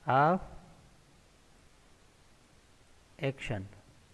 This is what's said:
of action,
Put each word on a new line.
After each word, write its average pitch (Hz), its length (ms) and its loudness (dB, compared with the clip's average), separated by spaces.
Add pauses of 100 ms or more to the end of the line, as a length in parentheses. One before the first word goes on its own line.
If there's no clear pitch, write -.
of 147 340 4 (2750)
action, 131 380 -4 (520)